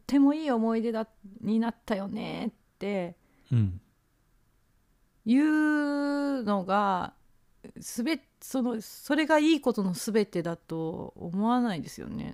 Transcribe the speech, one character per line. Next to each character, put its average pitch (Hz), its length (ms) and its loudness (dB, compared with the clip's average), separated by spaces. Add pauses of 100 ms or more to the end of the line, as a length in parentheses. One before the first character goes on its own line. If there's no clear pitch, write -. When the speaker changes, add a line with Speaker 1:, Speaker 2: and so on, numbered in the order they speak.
Speaker 1:
て 269 120 2
も 277 160 8
い 311 120 -4
い 285 60 2
思 226 240 2
い 226 60 0
出 233 100 -2
だ-、 220 160 -4 (340)
に 220 180 2
な 233 100 0
っ 220 60 -6 (100)
た 220 100 -2
よ 196 120 -4
ね 180 400 -6
っ - 40 -6 (280)
て 185 360 -4 (360)
Speaker 2:
う 127 40 4
ん。 95 240 2 (1500)
Speaker 1:
い 226 120 6
う 285 1080 2
の 202 220 0
が、 190 480 0 (680)
す - 240 -8
べ-、 294 160 -2 (220)
そ 269 220 -4
の、 233 180 -2
そ - 340 -4
れ 294 120 2
が 311 100 6
い 302 160 6
い 302 80 2
こ 247 100 2
と 214 120 0
の 185 100 -2
全 208 320 0
て 180 160 -4
だ 170 160 -4
と 160 580 -8
思 185 320 -4
わ 247 140 2
な 226 140 0
い 147 80 -6
で - 60 -14
す - 120 -14
よ - 60 -10
ね。 - 260 -8